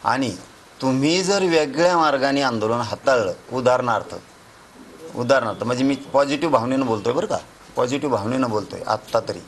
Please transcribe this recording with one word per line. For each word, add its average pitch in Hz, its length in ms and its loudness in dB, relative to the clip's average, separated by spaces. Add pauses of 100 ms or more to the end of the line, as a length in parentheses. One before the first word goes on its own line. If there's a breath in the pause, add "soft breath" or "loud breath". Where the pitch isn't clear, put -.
आणि 131 340 0 (440)
तुम्ही 139 420 2
जर 196 200 2
वेगळ्या 165 540 2
मार्गाने 139 440 2
आंदोलन 117 400 0
हाताळलं, 117 520 0 (200)
उदाहरणार्थ, 123 600 0 (1000)
उदाहरणार्थ 120 480 0
म्हणजे 123 200 -2
मी 135 120 2
पॉझिटिव्ह 143 640 0
भावनेनं 131 280 0
बोलतोय 113 280 -2
बरं 175 140 -2
का, 127 100 -4 (380)
पॉझिटिव्ह 127 400 0
भावनेनं 120 340 -2
बोलतोय 95 380 -6
आत्ता 110 320 0
तरी 95 280 -8